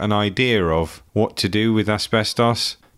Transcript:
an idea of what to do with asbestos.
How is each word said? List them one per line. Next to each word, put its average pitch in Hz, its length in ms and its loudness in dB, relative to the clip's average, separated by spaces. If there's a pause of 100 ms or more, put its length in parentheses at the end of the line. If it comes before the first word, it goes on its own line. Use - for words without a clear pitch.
an 104 120 -2
idea 104 540 0
of 80 340 -2 (120)
what 107 240 -2
to 107 120 -2
do 107 240 0
with 107 160 0
asbestos. 113 880 0 (220)